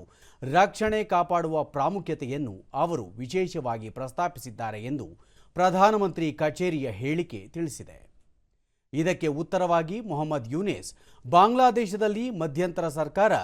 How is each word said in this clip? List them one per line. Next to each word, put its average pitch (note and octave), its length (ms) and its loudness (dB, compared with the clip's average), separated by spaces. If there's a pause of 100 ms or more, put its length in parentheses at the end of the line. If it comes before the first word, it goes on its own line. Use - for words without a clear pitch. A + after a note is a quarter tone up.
(420)
ರಕ್ಷಣೆ G3+ 640 2
ಕಾಪಾಡುವ E3+ 600 0
ಪ್ರಾಮುಖ್ಯತೆಯನ್ನು D3 920 -4 (180)
ಅವರು D3 320 0
ವಿಶೇಷವಾಗಿ B2 840 -6
ಪ್ರಸ್ತಾಪಿಸಿದ್ದಾರೆ A#2+ 920 -8
ಎಂದು B2+ 240 -6 (480)
ಪ್ರಧಾನಮಂತ್ರಿ F#3 760 4
ಕಚೇರಿಯ D3+ 580 -2
ಹೇಳಿಕೆ C3 580 -4
ತಿಳಿಸಿದೆ. C3 520 -10 (920)
ಇದಕ್ಕೆ E3 340 0
ಉತ್ತರವಾಗಿ E3+ 760 0
ಮೊಹಮ್ಮದ್ D3+ 500 -4
ಯೂನಿಸ್, D3+ 380 -4 (360)
ಬಾಂಗ್ಲಾದೇಶದಲ್ಲಿ G#3+ 1040 4
ಮಧ್ಯಂತರ E3 600 -2
ಸರ್ಕಾರ D#3+ 440 2 (100)